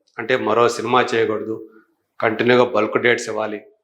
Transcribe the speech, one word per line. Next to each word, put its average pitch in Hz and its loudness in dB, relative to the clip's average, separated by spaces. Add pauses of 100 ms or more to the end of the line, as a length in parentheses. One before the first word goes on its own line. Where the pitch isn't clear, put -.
(180)
అంటే 120 0
మరో 107 2
సినిమా 120 0 (120)
చేయకూడదు, 107 -4 (520)
కంటిన్యూగా 120 2
బల్క్ 107 0
డేట్స్ 117 0
ఇవ్వాలి 107 -6 (220)